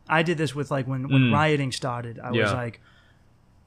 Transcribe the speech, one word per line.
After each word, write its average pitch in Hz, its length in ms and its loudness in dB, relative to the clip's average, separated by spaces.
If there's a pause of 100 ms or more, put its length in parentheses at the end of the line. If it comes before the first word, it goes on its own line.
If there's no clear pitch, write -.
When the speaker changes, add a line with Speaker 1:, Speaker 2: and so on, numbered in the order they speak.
Speaker 1:
I 160 140 4
did 165 160 -2
this 143 160 -2
with, 139 160 -6
like, 135 160 -2
when, 131 220 -4
when 135 160 6
Speaker 2:
Mm. 120 80 4
Speaker 1:
rioting 143 400 2
started, 120 460 -6
I 127 120 -10
was 117 80 0
Speaker 2:
Yeah. 107 140 4
Speaker 1:
like, 120 280 -6 (880)